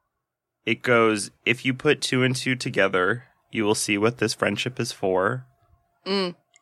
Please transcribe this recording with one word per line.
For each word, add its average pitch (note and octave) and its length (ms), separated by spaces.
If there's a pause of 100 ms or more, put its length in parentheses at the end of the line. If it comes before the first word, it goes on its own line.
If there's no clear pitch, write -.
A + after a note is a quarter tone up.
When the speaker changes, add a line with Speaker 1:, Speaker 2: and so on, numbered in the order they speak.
(680)
Speaker 1:
it A2+ 180
goes, A2+ 480 (140)
"If A#2+ 200
you C3 80
put C#3+ 280
two B2+ 220
and B2+ 120
two B2+ 200
together, G2 680 (260)
you G#2+ 120
will G#2 120
see G#2 220
what A2+ 220
this G#2+ 160
friendship G#2 440
is A#2 120
for. G2 540 (600)
Speaker 2:
Mm. F#3 300 (260)